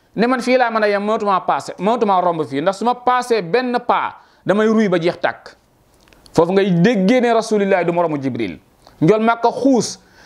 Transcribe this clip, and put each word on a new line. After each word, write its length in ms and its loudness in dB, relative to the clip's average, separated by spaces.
ne 120 0
man 140 -2
fii 160 0
laa 140 2
mën 120 -2
a 60 2
yem, 160 -2
mënatuma 400 0
passé, 340 -4
mënatuma 420 0
romb 220 0
fii, 180 -6
ndax 180 -2
su 60 -4
ma 100 0
passé 460 -2
benn 360 -2
pas, 280 -2
damay 220 2
ruy 220 2
ba 100 2
jeex 220 -2
tàkk. 340 -6
Foofu 180 2
ngay 200 2
déggee 400 4
ne 120 2
Rasulullah 520 0
du 80 -2
moromu 280 -2
Jibril. 380 -6
Njool 200 4
Màkka 300 0
xuus, 480 0